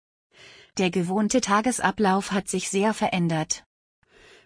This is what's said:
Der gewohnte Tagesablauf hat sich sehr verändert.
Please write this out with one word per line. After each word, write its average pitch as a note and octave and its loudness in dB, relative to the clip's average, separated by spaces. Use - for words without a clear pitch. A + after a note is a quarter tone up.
Der F#3 2
gewohnte G3 0
Tagesablauf G3+ 0
hat G3 -2
sich - -4
sehr G3+ 2
verändert. E3+ -2